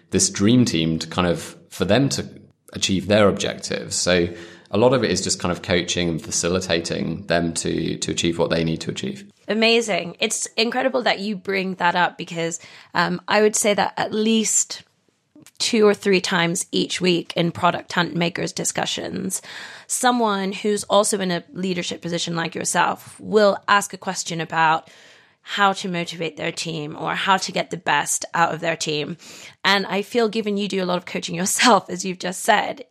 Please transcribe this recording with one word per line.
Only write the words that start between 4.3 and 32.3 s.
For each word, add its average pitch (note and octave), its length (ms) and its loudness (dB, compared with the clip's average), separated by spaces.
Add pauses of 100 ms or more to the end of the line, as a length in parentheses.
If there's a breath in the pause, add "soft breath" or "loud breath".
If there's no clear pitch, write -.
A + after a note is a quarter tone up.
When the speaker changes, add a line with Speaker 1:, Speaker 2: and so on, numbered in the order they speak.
Speaker 1:
a G2+ 80 -2
lot A#2+ 160 6
of A#2+ 120 2
it E2+ 60 2
is F2+ 100 0
just - 180 -2
kind F2 120 0
of E2 100 -4
coaching F2 480 0
and D#2+ 120 -2
facilitating E2+ 1080 -2
them E2+ 260 0
to, E2 460 -2
to - 120 -6
achieve E2+ 260 0
what E2+ 120 2
they E2 160 2
need E2 160 -2
to - 100 -6
achieve. - 400 -8 (160)
Speaker 2:
Amazing. A3 720 0
It's - 260 -2 (120)
incredible B3 460 0
that G3+ 160 0
you G3+ 180 -4
bring F#3+ 380 -4
that F3 200 0
up F3 220 0
because, E3 420 -6 (340 loud breath)
um, F3 360 0
I G#3 120 4
would G#3+ 140 4
say G#3 180 2
that G3 220 0
at - 180 -4
least A3 720 0 (720)
two G#3+ 300 4
or G3+ 60 6
three G3 260 2
times E3+ 520 0
each - 280 -2
week F3+ 360 0
in E3+ 160 2
Product - 420 0
Hunt F3 200 0
Makers E3+ 380 -2
discussions, - 880 -4 (460 loud breath)
someone G#3+ 640 0
who's G#3 340 -2
also G3+ 340 4
in F#3 120 0
a F3 220 -2
leadership F3 480 -4
position E3+ 340 -4
like E3+ 200 -4
yourself - 640 -2
will G3+ 380 4 (120)
ask G3+ 240 4
a F#3+ 40 -12
question F3 440 -6
about D#3+ 480 2 (600 loud breath)
how G3+ 220 2
to F#3+ 160 -4
motivate E3+ 480 -6
their E3+ 160 -4
team D#3 480 -6
or E3 160 -2
how F#3+ 220 2
to F#3 160 -4
get F3 160 -4
the E3 80 -8
best - 560 -2
out E3+ 200 2
of D#3+ 60 -6
their E3 160 -2
team. D3+ 400 -4 (480 loud breath)
And G3 220 4
I F#3+ 160 -2
feel, A#3 260 0
given G#3 300 -2
you G3+ 100 -2
do F#3+ 160 -2
a - 20 -4
lot F3+ 120 0
of F3 80 -8
coaching F3 300 -8
yourself, G3 540 2
as F3+ 140 -8
you've F3+ 160 -6
just F#3 220 -6